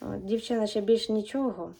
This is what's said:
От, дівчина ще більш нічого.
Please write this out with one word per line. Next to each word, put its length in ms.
От, 240
дівчина 420
ще 140
більш 280
нічого. 720